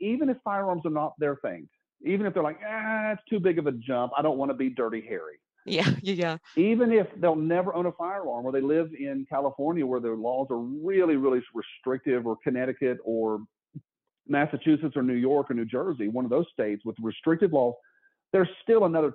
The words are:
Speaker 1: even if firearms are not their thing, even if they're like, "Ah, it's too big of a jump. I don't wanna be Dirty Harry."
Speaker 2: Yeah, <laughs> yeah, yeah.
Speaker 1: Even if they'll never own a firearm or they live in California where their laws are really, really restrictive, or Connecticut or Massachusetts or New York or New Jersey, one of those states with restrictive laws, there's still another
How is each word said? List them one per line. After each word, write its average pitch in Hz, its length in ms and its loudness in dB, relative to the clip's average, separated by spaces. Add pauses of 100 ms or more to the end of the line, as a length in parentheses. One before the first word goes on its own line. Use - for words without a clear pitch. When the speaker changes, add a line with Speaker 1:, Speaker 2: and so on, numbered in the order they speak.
Speaker 1:
even 254 300 0
if 240 120 -2
firearms 196 440 -2
are 160 40 -2
not 151 280 -2
their 143 180 0
thing, 85 320 -8 (360)
even 196 220 0
if 185 80 -2
they're 180 80 0
like, 156 200 -2
"Ah, 214 500 -4
it's 208 160 -8
too 214 120 -2
big 170 180 2
of 151 80 0
a 143 60 0
jump. 123 440 -2
I 143 40 0
don't 147 160 2
wanna 135 160 0
be 131 160 -2
Dirty 117 400 -4
Harry." 80 320 -8 (240)
Speaker 2:
Yeah, - 240 0
<laughs> - 140 -2
yeah, 196 100 -2
yeah. 170 240 -2 (200)
Speaker 1:
Even 226 360 4
if 214 140 6 (100)
they'll 170 180 2
never 170 400 0
own 175 120 0
a 170 60 -2
firearm 170 520 -6
or 131 80 -4
they 135 80 2
live 160 320 2
in 139 360 -6
California 143 580 -2
where 127 120 0
their 117 160 -2
laws 127 360 -2
are 120 80 -2
really, 156 580 2
really 131 260 2 (120)
restrictive, 127 720 -2
or 110 180 -2
Connecticut 127 580 -2
or 110 380 -2 (880)
Massachusetts 147 680 2
or 139 80 0
New 127 120 2
York 135 360 2
or 127 40 -2
New 117 100 0
Jersey, 127 440 -2
one 123 180 -2
of 113 40 -2
those 160 220 2
states 104 320 -4
with 110 160 -6
restrictive 160 540 2
laws, 123 200 4 (580)
there's 185 160 4 (140)
still 220 220 6
another 160 300 2